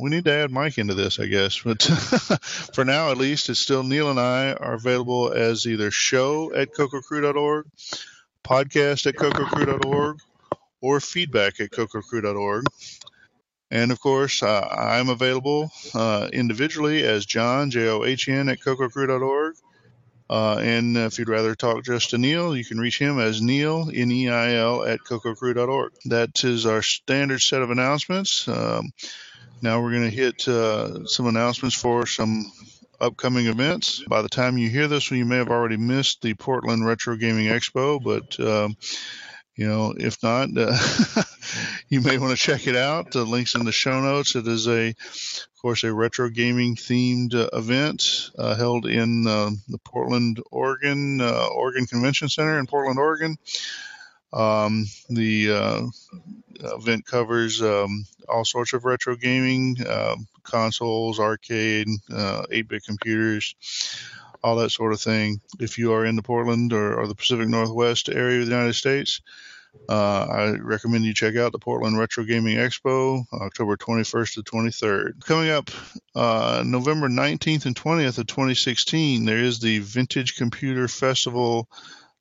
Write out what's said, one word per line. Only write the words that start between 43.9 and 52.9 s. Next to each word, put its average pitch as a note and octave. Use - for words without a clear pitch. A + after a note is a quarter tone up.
notes. C#3
It A2+
is A#2
a, A2+
of -
course, A#2+
a A2+
retro A#2
gaming A#2+
themed, B2
uh, A2+
event, B2+
uh, A#2
held A#2+
in, A#2
uh, G#2+
the -
Portland, A#2+
Oregon, C3+
uh, A#2+
Oregon B2+
Convention C3
Center D#3
in C3
Portland, C3+